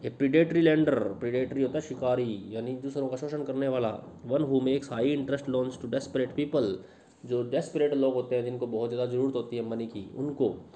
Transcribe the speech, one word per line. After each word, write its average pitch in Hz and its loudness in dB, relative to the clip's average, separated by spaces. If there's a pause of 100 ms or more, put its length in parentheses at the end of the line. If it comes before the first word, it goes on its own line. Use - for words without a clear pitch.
A 120 -2
predatory 165 4
lender, 156 6
predatory 120 0
होता 131 0
है 156 0
शिकारी, 123 -2
यानी 117 -6
दूसरों 135 -4
का 127 -4
शोषण 147 -6
करने 135 -2
वाला। 120 -2
One 135 2
who 135 4
makes 131 2
high 127 2
interest 139 -2
loans 127 0
to - -10
desperate 131 -2
people, 143 0 (520)
जो 120 0
desperate 147 0
लोग 135 2
होते 123 0
हैं, 120 0
जिनको 123 -4
बहुत 117 -2
ज़्यादा 123 -2
ज़रूरत 127 0
होती 120 -4
है 117 -2
money 113 -4
की, 101 -10
उनको 135 0 (220)